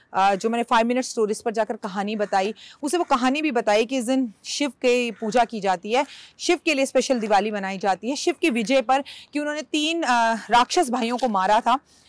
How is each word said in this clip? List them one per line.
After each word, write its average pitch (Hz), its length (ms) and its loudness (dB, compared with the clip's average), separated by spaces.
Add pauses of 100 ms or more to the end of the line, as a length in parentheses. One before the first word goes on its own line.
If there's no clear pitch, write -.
(140)
अ, 196 220 2
जो 214 140 -2
मैंने 233 140 -2
फाइव 233 240 2
मिनट 247 160 0
स्टोरीज 214 380 -2
पर 240 100 -4
जाकर 226 240 -2
कहानी 208 400 -6
बताई, 202 380 0 (280)
उसे 302 160 0
वो 339 60 2
कहानी 262 380 0
भी 302 100 0
बताई 220 340 2
कि 262 120 -4
इस 233 80 -2
दिन 254 280 0 (120)
शिव - 240 -2
की 247 420 0
पूजा 226 320 0
की 226 160 -8
जाती 190 340 -2
है, 277 120 2 (340)
शिव 339 260 0
के 320 80 2
लिए 175 120 0
स्पेशल 254 340 0
दिवाली 214 320 0
मनाई 196 260 -6
जाती 196 320 -2
है, 285 60 -2
शिव 339 260 -2
की 330 80 2
विजय 240 320 0
पर 269 220 0 (300)
कि 285 60 -4
उन्होंने 294 220 -4
तीन, 320 420 -2
अ, 233 300 2 (160)
राक्षस 247 400 2
भाइयों 240 280 -2
को 247 120 -2
मारा 202 320 2
था, 240 180 2 (300)